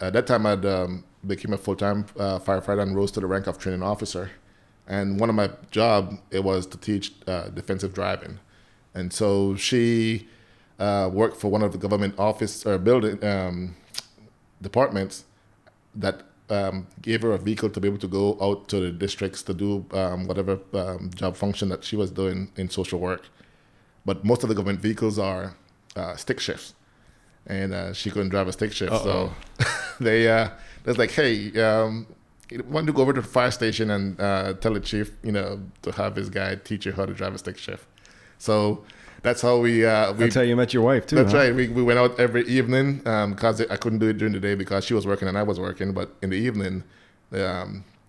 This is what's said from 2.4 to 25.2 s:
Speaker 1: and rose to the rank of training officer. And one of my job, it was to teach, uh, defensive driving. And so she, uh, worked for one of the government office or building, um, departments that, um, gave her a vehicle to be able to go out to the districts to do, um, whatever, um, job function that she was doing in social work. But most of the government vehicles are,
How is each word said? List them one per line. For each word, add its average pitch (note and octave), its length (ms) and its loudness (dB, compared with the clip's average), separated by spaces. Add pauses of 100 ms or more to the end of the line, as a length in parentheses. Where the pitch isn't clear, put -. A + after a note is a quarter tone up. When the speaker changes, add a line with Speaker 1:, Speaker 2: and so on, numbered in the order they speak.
Speaker 1:
and G2 140 0
rose G2 160 2
to - 80 -6
the F#2+ 80 -2
rank F#2+ 220 0
of F2 100 -4
training F#2 240 -4
officer. G2 480 -4 (560)
And G2 320 -2
one A2+ 100 2
of A2 60 2
my G2+ 160 2 (220)
job, G#2 440 2 (140)
it F#2+ 140 0
was F#2+ 220 2
to - 120 -16
teach, G2+ 340 -4 (140)
uh, F2+ 220 -4
defensive F#2+ 440 -6
driving. F#2+ 460 -4 (560)
And F2+ 180 -6
so G2 440 2
she, A2+ 720 2 (500)
uh, G2+ 340 2
worked G#2 240 2
for G#2 140 -2
one G#2 120 2
of G2 100 2
the F#2 60 -6
government G2 400 0
office G#2+ 460 0
or G2 140 2
building, G#2+ 460 4
um, F2+ 500 -2 (880)
departments G2 600 0 (680)
that, F#2+ 300 -4 (280)
um, F#2+ 360 -2 (160)
gave A2+ 200 -2
her A2+ 100 2
a G2 60 2
vehicle G#2+ 320 -2
to G2 100 -6
be G2 80 2
able G2+ 100 -2
to G2 100 -6
go G2 320 2
out G2 280 -2
to G2+ 100 0
the F2+ 140 -2
districts F#2+ 500 -6
to G2 120 -6
do, G2+ 360 -2
um, F#2 380 -2
whatever, F#2+ 320 -2 (120)
um, F#2 440 -4
job F2+ 180 -4
function G2+ 340 -2
that F2+ 140 -4
she - 140 -6
was G2 160 -2
doing F#2+ 420 -4
in F#2 160 -6
social F2+ 300 -4
work. F2+ 260 -6 (840)
But G2 160 -2
most A#2 200 4
of A#2+ 40 0
the A2 60 2
government G2 260 -2
vehicles G#2+ 380 -2
are, F#2+ 360 -4 (400)